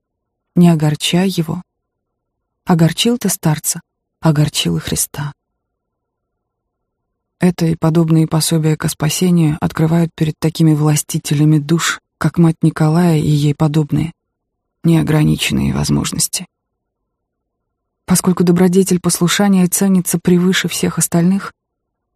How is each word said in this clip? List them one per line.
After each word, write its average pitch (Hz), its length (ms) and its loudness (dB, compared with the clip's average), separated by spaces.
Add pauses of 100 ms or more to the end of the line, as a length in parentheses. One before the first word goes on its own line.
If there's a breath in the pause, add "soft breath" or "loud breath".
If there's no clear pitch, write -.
(540)
Не 175 140 6
огорчай 160 600 0
его. 170 340 -6 (1000)
Огорчил 175 540 0
ты 196 120 -4
старца, - 500 -4 (400)
огорчил 156 560 0
и 156 40 -4
Христа". - 520 -8 (2000)
Это 175 260 0
и 165 80 0
подобные 160 540 2
пособия 156 480 0
ко - 120 -6
спасению 160 720 0
открывают 165 540 0
перед 156 240 -4
такими 160 340 2
властителями 151 840 0
душ, 156 420 -2 (160)
как - 220 -4
мать 165 240 2
Николая 160 560 2
и 147 100 -2
ей 147 280 2
подобные, 151 560 -2 (720)
неограниченные 151 920 0
возможности. - 720 -4 (1600)
Поскольку 180 400 0
добродетель 180 560 2
послушания 185 680 0
ценится 180 540 0
превыше 180 480 0
всех - 300 -4
остальных 175 540 -2 (640)